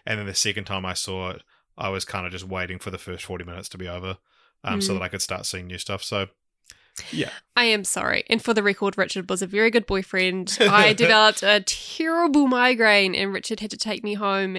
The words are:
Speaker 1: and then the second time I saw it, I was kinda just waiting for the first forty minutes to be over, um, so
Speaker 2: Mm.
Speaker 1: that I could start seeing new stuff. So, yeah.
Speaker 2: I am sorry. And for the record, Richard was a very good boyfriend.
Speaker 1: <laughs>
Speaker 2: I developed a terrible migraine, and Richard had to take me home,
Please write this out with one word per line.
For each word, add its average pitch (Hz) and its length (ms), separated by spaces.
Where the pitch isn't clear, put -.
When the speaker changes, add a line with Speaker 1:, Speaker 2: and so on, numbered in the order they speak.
Speaker 1:
and 107 140
then 101 80
the 95 80
second 101 300
time 95 200
I 92 80
saw 92 380
it, - 100
I 98 140
was 95 160
kinda 90 240
just 90 140
waiting 92 340
for 92 140
the 92 80
first 90 260
forty 90 180
minutes 87 260
to 92 100
be 90 80
over, 90 300
um, 98 160
so 98 140
Speaker 2:
Mm. 92 60
Speaker 1:
that 90 40
I 92 60
could 98 140
start - 240
seeing 90 200
new 90 120
stuff. 98 240
So, 98 240
yeah. - 200
Speaker 2:
I 240 100
am 214 180
sorry. - 460
And 220 120
for 233 120
the 214 80
record, 196 360
Richard 185 320
was 190 120
a 190 60
very 214 240
good 220 160
boyfriend. 185 680
Speaker 1:
<laughs> - 40
Speaker 2:
I 208 320
developed 214 500
a 208 220
terrible 320 840
migraine, 226 680
and 196 180
Richard 202 280
had 214 100
to - 60
take 214 260
me 208 100
home, 196 460